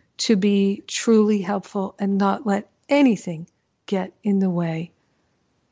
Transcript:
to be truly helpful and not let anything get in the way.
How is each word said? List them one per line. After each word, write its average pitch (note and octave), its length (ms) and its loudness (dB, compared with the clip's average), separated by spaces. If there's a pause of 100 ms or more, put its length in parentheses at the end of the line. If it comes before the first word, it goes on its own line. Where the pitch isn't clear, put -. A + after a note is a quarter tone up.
(200)
to A3+ 160 2
be G3 500 0
truly G#3+ 540 2
helpful G3 580 -6
and G3 200 -2
not G3 280 0
let G3+ 220 -2 (220)
anything G3 580 0 (380)
get F#3 260 -6 (100)
in G3+ 160 0
the F#3+ 120 2
way. E3+ 420 -4 (800)